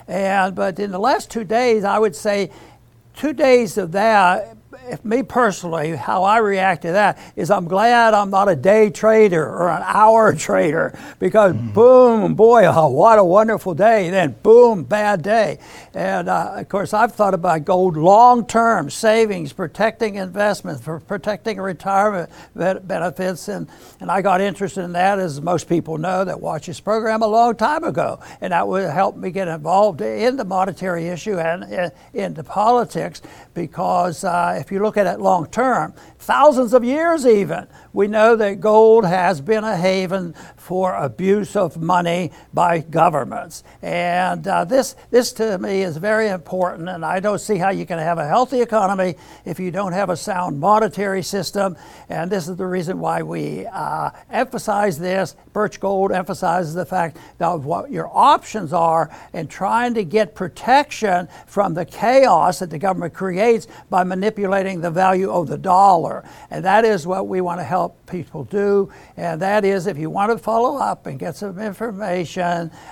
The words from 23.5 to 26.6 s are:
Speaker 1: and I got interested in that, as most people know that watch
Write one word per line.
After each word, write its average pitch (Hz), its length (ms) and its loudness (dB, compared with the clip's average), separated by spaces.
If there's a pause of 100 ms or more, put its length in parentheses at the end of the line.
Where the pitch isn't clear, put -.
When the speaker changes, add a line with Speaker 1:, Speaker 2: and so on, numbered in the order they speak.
Speaker 1:
and 175 100 -8
I 185 120 0
got 185 180 2
interested 196 420 -4
in 175 100 -8
that, 190 260 2
as 151 220 -4
most 170 280 -2
people 160 300 -2
know 185 260 -2
that 165 160 -8
watch 160 260 -8